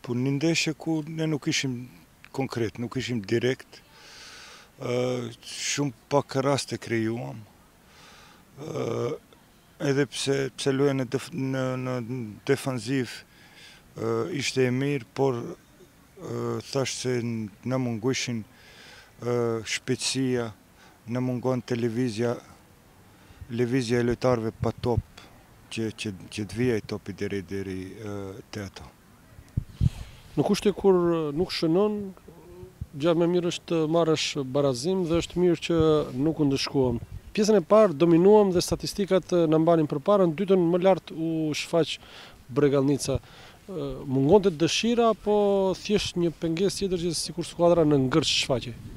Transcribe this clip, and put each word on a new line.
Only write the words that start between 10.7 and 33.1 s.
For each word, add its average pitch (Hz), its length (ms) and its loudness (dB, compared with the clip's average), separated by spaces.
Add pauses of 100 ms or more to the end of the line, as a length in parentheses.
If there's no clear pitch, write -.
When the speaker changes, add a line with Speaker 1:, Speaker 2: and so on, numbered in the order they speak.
Speaker 1:
luajnë 135 300 2
në - 80 -
def-, - 180 -4
në, 135 300 -4 (240)
në 127 320 -6 (320)
defanziv, 127 640 -2 (840)
ë, 110 140 -4 (260)
ishte 131 320 0
e 123 80 0
mirë, 139 400 -2
por, 135 240 0
ë, - 1000 -14 (260)
thash 135 300 -4
se 127 240 -4
n-, 113 260 -6 (160)
na 131 160 -2
munguishin, 120 600 -4 (800)
ë, 120 160 -2 (260)
shpejtësia, 127 840 -2 (680)
na 127 80 -2
mungon 127 400 -2
te 123 160 -4
lëvizja, 117 540 -2 (1200)
lëvizja 120 480 2
e 120 60 2
lojtarëve 113 500 0
pa 113 240 -2
top, - 400 -4 (480)
që, 110 240 -4
që, 110 180 -8 (140)
që 107 220 -6
të 104 100 -8
vijaj 120 320 0
topi 190 240 -8
deri, 202 320 -6
deri, 196 320 -8 (240)
ë, 101 140 -8 (340)
te 104 160 -10
ato. - 220 -18 (1400)
Speaker 2:
Në 151 140 0
kushte 202 260 2
kur 190 220 4 (420)
nuk 180 160 -2
shënon, 196 440 2 (1000)
gjë 160 220 2